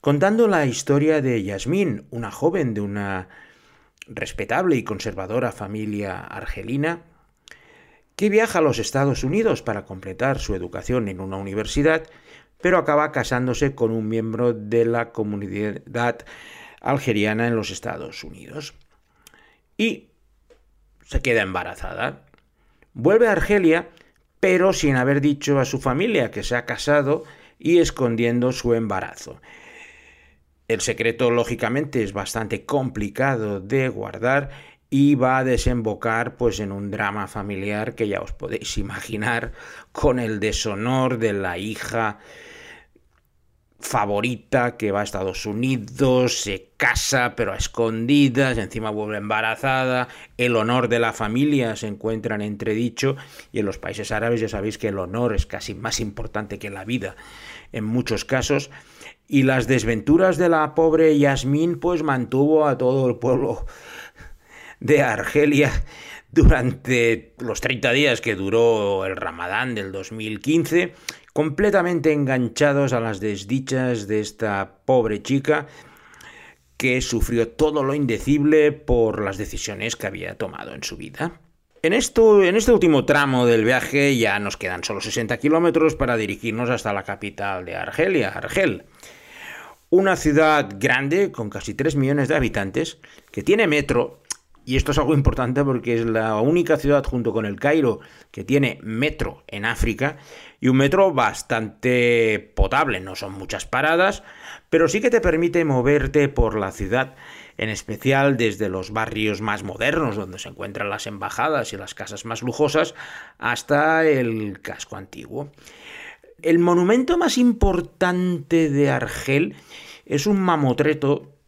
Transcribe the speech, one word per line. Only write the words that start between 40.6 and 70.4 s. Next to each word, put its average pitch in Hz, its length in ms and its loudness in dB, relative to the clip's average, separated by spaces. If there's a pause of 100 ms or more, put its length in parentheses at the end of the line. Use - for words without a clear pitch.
de 110 140 0
la 92 260 -4
hija 107 580 -4 (1600)
favorita 117 960 -2
que 104 160 -2
va 101 100 0
a - 20 -2
Estados 95 420 -6
Unidos, 127 960 0
se - 360 -8
casa, 123 580 0
pero 98 180 -2
a 101 40 -10
escondidas, 123 1000 2
encima 110 320 -6
vuelve 107 280 -6
embarazada, 120 880 -2 (300)
el 120 180 2
honor 120 320 2
de 117 100 0
la 113 160 0
familia 120 600 0
se 113 100 -10
encuentra 110 480 -6
en 104 80 -4
entredicho, 110 760 -2 (340)
y - 80 -6
en 104 80 -2
los 95 100 -6
países 98 340 -10
árabes 113 300 0
ya 110 80 -2
sabéis 104 300 -6
que 113 80 -4
el 98 100 -4
honor 104 380 -2
es 92 100 0
casi - 300 -10
más 113 240 -6
importante 107 580 -8
que 101 140 -12
la 95 140 -12
vida 107 300 -4 (560)
en 107 120 -6
muchos 113 420 -2
casos, 139 460 -2 (560)
y 139 140 4
las 131 260 2
desventuras 131 720 2
de 175 120 4
la 156 260 2
pobre 160 420 6
Yasmín, 143 600 2
pues, 170 240 0
mantuvo 143 640 2
a 131 100 0
todo 131 300 2
el 123 100 0
pueblo 127 480 0 (1120)
de 139 220 4
Argelia 139 720 2 (600)
durante 123 1080 4
los 117 200 -4
treinta 127 320 -2
días 131 300 2
que 110 140 -2
duró 101 720 2
el 95 100 -4
Ramadán 90 580 -4
del 98 180 -6
dos 95 200 -10
mil 107 280 -8
quince, 165 540 0 (400)